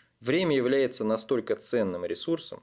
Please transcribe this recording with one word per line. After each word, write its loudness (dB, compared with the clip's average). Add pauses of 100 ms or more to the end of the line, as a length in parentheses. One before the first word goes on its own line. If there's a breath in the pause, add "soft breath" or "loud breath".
(220 soft breath)
время 0
является 2
настолько 0
ценным 0
ресурсом, -4